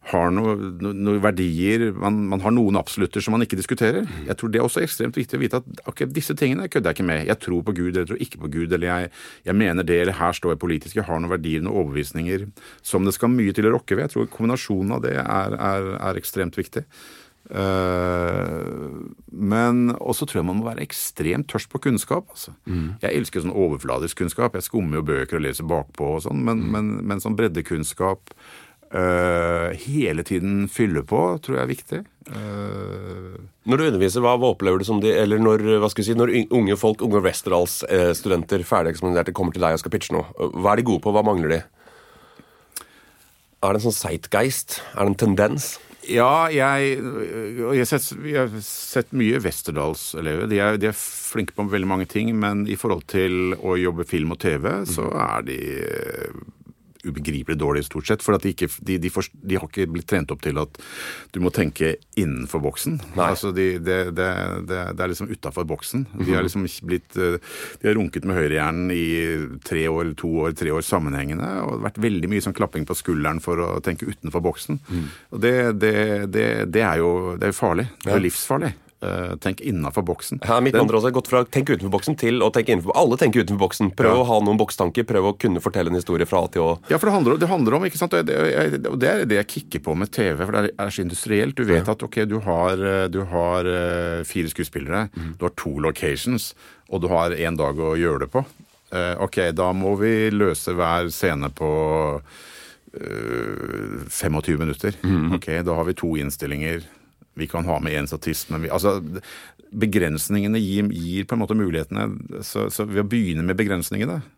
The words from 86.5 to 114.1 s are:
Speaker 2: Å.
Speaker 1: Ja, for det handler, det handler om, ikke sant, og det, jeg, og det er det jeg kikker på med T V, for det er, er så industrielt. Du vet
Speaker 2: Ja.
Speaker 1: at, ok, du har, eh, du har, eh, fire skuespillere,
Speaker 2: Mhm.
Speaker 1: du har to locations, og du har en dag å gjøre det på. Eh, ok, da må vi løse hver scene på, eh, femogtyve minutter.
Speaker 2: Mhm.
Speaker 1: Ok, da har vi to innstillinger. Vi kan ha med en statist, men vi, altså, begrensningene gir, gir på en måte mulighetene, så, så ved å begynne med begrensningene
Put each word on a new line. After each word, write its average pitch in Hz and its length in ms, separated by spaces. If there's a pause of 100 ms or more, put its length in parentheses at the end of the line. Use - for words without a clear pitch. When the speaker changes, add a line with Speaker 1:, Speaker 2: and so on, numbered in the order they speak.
Speaker 2:
Å. 82 180 (100)
Speaker 1:
Ja, 156 80
for 208 100
det 208 100
handler, 147 200
det 170 120
handler 135 260
om, 170 80
ikke 180 160
sant, 175 140
og 165 120
det, - 60
jeg, 147 560
og - 100
det 135 120
er - 160
det 107 100 (100)
jeg - 20 (220)
kikker - 140
på 80 140
med 101 120
T 101 220
V, 76 140
for 104 80
det 104 100
er, 101 80 (140)
er 101 40
så 95 140
industrielt. 104 520
Du 123 100
vet 87 200
Speaker 2:
Ja. 107 60
Speaker 1:
at, 110 100
ok, 110 240
du 107 140
har, 92 400
eh, 95 300
du 95 160
har, 87 420
eh, 87 560
fire 82 240
skuespillere, 82 640
Speaker 2:
Mhm. 82 260
Speaker 1:
du 90 100
har 85 100
to 69 220
locations, 80 720 (360)
og 95 120
du 87 80
har 87 240
en 82 240
dag 71 180
å 80 240
gjøre 80 220
det 69 100
på. 135 140 (480)
Eh, 90 260
ok, 92 340
da 90 200
må 95 260
vi 110 320
løse 98 420
hver 87 380
scene 73 380
på, 78 720 (720)
eh, 53 1120
femogtyve 78 520
minutter. 80 340 (100)
Speaker 2:
Mhm. 90 320
Speaker 1:
Ok, 85 300
da 87 100
har 82 100
vi 90 80
to - 220
innstillinger. 73 680 (520)
Vi 78 120
kan 85 180
ha 80 140
med 78 140
en 73 140
statist, - 440
men 80 100
vi, 80 80
altså, 98 320 (720)
begrensningene 101 880
gir, 98 220 (100)
gir 87 320
på - 80
en 117 80
måte 107 160
mulighetene, 82 880
så, 107 260
så 104 140
ved 104 200
å 101 40
begynne 92 340
med 92 140
begrensningene 101 640 (160)